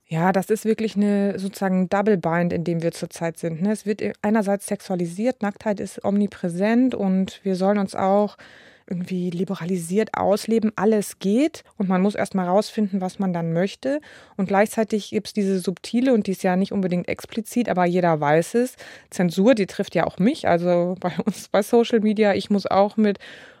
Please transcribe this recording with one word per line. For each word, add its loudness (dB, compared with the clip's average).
Ja, 0
das -2
ist -2
wirklich -2
eine, 0
sozusagen 0
Double 2
Bind, 0
in -2
dem -2
wir 0
zurzeit -8
sind, -6
ne? 0
Es -6
wird -4
einerseits 0
sexualisiert, -4
Nacktheit -4
ist -10
omnipräsent 0
und -2
wir 0
sollen 2
uns -2
auch 2
irgendwie -4
liberalisiert -2
ausleben, 2
alles 0
geht 0
und -2
man 2
muss 2
erst -4
mal 0
rausfinden, 0
was -6
man -2
dann -4
möchte. -2
Und -2
gleichzeitig 0
gibt's -4
diese 0
subtile, 0
und 2
die -2
ist -4
ja 2
nicht -2
unbedingt -2
explizit, -4
aber 2
jeder 2
weiß 2
es, 0
Zensur, 4
die 0
trifft -6
ja 2
auch -6
mich, 0
also 2
bei -4
uns -6
bei 2
Social 2
Media, 2
ich -2
muss 0
auch 2
mit 2